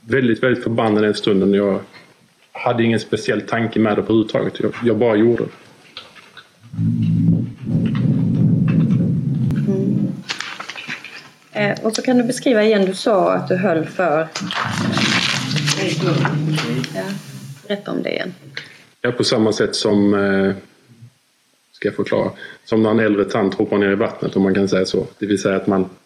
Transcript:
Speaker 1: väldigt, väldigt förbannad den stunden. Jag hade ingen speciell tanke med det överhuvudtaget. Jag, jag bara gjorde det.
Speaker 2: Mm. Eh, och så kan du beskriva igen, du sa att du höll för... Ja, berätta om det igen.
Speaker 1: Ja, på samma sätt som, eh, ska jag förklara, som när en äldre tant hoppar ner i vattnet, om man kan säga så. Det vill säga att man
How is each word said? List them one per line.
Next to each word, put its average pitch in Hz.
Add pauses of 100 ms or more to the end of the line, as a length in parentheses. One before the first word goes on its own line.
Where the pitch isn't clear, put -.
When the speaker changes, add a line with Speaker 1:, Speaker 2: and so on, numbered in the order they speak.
Speaker 1:
väldigt, 117
väldigt 123
förbannad 113
den 107
stunden. 98
Jag 98 (720)
hade 117
ingen 113
speciell 110
tanke 113
med 107
det 101
överhuvudtaget. 107
Jag, - (100)
jag 117
bara 113
gjorde 113
det. 107 (4000)
Speaker 2:
Mm. - (1400)
Eh, 208
och 220
så 233
kan 247
du 247
beskriva 233
igen, 214
du 185
sa 185
att 180
du 185
höll 170
för... 160 (2750)
Ja, 190 (640)
berätta 202
om -
det -
igen. 180 (680)
Speaker 1:
Ja, 123
på 117
samma 110
sätt 107
som, 101
eh, 98 (1160)
ska -
jag 101
förklara, 98 (320)
som 110
när 107
en 113
äldre 104
tant 98
hoppar 104
ner 98
i 98
vattnet, 104
om 98
man 95
kan 98
säga 95
så. 92 (120)
Det 104
vill 98
säga 98
att 92
man 95 (160)